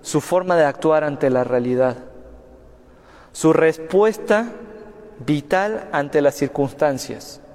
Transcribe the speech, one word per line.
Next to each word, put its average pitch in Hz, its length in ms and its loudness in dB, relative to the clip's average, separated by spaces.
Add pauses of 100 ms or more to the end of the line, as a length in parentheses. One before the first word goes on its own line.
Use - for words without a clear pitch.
su - 200 -2
forma 180 340 0
de 165 80 6
actuar 156 400 2
ante 143 260 0
la 127 140 2
realidad, 123 540 0 (1400)
su 160 180 2
respuesta 196 960 2 (760)
vital 185 680 -2
ante 147 300 0
las 143 140 2
circunstancias 139 1040 -4 (140)